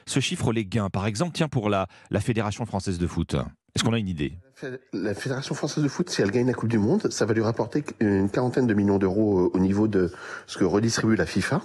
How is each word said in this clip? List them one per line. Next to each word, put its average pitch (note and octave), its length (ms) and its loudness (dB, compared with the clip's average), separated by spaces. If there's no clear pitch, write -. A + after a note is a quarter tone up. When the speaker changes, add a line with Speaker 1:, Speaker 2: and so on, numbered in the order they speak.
Speaker 1:
se - 140 -2
chiffrent B2+ 340 0
les A2+ 120 -2
gains ? G2 240 -2
Par F#2+ 160 -2
exemple, B2+ 280 -2
tiens, D#3+ 140 0
pour G#2+ 220 0
la, G2 180 0
la G2+ 80 0
Fédération G#2+ 460 -2
française G2 320 -4
de E2+ 100 0
foot. D#2+ 280 -2
Est-ce - 80 0
qu'on A#2+ 80 2
a A#2 80 0
une G#2 80 -4
idée ? D2+ 300 -4
Speaker 2:
La G2+ 200 -2
Fédération C3 400 -6
française D3 300 -2
de C#3 60 2
foot, - 200 -4
si - 120 0
elle G2 100 2
gagne B2 160 2
la B2 60 2
Coupe A2+ 160 -4
du A2+ 80 2
Monde, B2+ 340 2
ça - 140 -2
va A2 80 2
lui A2 80 2
rapporter A#2 420 -2
une G2+ 300 4
quarantaine B2 380 0
de G#2+ 60 4
millions G2+ 240 4
d'euros, G2 420 2
euh, F2+ 140 4
au F#2 60 2
niveau G2 300 4
de F#2 240 2
ce - 100 -14
que G2+ 60 0
redistribue A2 540 2
la E2+ 80 2
fifa. A2+ 400 -2